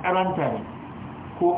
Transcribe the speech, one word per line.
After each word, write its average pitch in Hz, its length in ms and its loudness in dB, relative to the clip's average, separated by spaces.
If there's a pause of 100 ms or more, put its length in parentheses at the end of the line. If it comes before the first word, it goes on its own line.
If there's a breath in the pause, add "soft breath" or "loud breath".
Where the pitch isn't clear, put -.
karanta 180 500 2
ne, 107 80 -4 (800)
ko 175 180 6